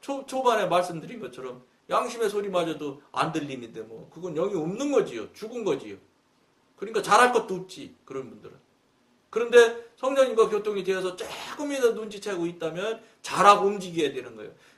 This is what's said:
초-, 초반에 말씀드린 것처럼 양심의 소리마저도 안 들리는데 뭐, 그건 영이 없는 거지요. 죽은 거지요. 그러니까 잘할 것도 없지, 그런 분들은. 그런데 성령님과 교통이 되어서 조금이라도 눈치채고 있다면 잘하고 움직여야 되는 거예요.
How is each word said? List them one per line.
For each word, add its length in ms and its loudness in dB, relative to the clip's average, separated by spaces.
초-, 260 -8
초반에 400 2
말씀드린 540 0
것처럼 440 -12
양심의 400 0
소리마저도 720 -4
안 200 -2
들리는데 500 -8
뭐, 300 -16
그건 220 -10
영이 200 -2
없는 380 -4
거지요. 400 0
죽은 320 -10
거지요. 320 -4
그러니까 260 -4
잘할 300 6
것도 220 0
없지, 500 -12
그런 260 -12
분들은. 260 -20
그런데 540 6
성령님과 520 4
교통이 360 -2
되어서 320 -2
조금이라도 760 -2
눈치채고 520 -6
있다면 560 -6
잘하고 440 6
움직여야 460 -2
되는 240 -10
거예요. 160 -16